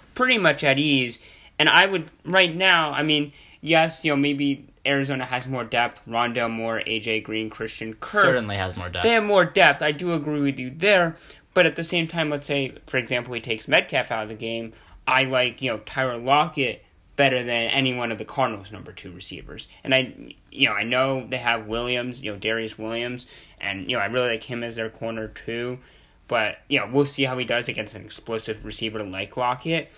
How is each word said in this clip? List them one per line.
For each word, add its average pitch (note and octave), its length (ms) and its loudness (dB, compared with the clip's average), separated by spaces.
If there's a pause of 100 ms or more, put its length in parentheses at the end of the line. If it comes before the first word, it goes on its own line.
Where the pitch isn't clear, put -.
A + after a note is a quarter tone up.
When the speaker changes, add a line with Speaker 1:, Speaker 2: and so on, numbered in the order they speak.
(160)
Speaker 1:
pretty B3+ 220 4
much E3 260 4
at C#3 160 4
ease. C3+ 400 2 (400)
And D3+ 80 6
I E3+ 180 10
would, F#3 240 -2 (140)
right F3 300 4
now, E3+ 380 4
I C#3 120 -2
mean, D3 300 0 (260)
yes, E3 460 2
you D#3 60 2
know, C#3+ 60 4
maybe C#3+ 500 0 (180)
Arizona C#3 400 0
has B2+ 220 -4
more B2+ 180 -4
depth. A#2+ 420 -2
Rondale A#2 440 0
Moore, A2+ 340 -4
A A2+ 140 -4
J A2 200 -2
Green, A2 300 -6
Christian A2 440 -8
Kirk. - 280 -2
Speaker 2:
Certainly B2 340 2
has F#2 220 -4
more F2+ 120 -8
depth. F2 140 -4
Speaker 1:
They A3+ 80 4
have A3 140 4
more G3+ 180 6
depth. E3 380 6
I D3+ 100 2
do E3+ 220 -2
agree D3+ 280 -2
with C3+ 180 0
you B2+ 100 -8
there. E3+ 480 2 (360)
But F3+ 120 6
at D#3+ 100 2
the E3+ 80 -4
same E3 240 -2
time, D#3+ 220 -2
let's C#3+ 160 -4
say, C#3 300 -2 (100)
for - 120 -4
example, B2 360 -2
he A#2 80 -6
takes A2 260 -6
Metcalf D3+ 440 0
out A2 120 -2
of G#2+ 60 -10
the A2+ 60 -10
game. A2+ 380 -8 (340)
I C3 160 4
like, B2+ 380 0
you B2+ 100 -2
know, A2 80 -4
Tyler C3 380 -4
Lockett C3+ 680 0 (300)
better C3 240 4
than A#2 300 -2
any C3 260 0
one A#2+ 160 -4
of G#2+ 80 -8
the G#2+ 60 -8
Cardinals' A2 460 -2
number F#2 200 -16
two F#2 200 -16
receivers. F2 560 -12 (160)
And C3 100 0
I, B2 420 -2 (160)
you B2 180 2
know, G#2+ 60 -2
I G#2 80 0
know B2+ 440 0
they B2 100 -6
have A#2 280 -2
Williams, A#2+ 560 -4
you G#2+ 100 -8
know, G2+ 60 -8
Darius A2 400 -2
Williams, A#2 480 -6 (340)
and, G2 300 -6
you B2 80 -2
know, G#2 60 0
I - 20 0
really B2 240 0
like A2+ 140 -4
him A#2+ 200 -6
as A#2 120 -8
their A2+ 160 -6
corner A2+ 380 -8
too. A#2+ 500 -8 (480)
But, A2 320 0 (100)
you C#3 100 2
know, G#2 120 -4
we'll C#3 140 4
see C#3 180 -2
how B2+ 160 -2
he B2+ 40 -4
does A#2+ 240 -2
against A2 280 -8
an G2 80 -14
explosive A2 600 -6
receiver G#2+ 400 -6
like G2 320 -8
Lockett. C3+ 640 -2